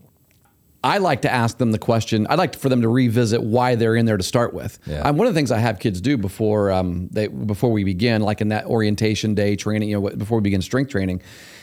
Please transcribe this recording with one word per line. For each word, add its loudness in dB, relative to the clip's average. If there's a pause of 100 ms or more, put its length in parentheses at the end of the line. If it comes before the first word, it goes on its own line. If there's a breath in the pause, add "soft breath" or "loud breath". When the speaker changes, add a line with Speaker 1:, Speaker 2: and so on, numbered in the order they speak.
(840)
Speaker 1:
I 2
like 0
to 0
ask 0
them 2
the 0
question, 0
I'd 0
like 0
for -2
them 2
to 2
revisit 2
why 2
they're 2
in 4
there 2
to 0
start 0
with. -10
Speaker 2:
Yeah. -6
Speaker 1:
Um, 2
one 2
of -2
the 0
things 0
I 0
have 0
kids -2
do 0
before, 0
um, -2
they, -2
before -2
we 2
begin, 0
like 0
in 0
that -2
orientation 0
day 0
training, -2
you -2
know, -2
wh-, -8
before -2
we 0
begin 2
strength -2
training, -2 (400 loud breath)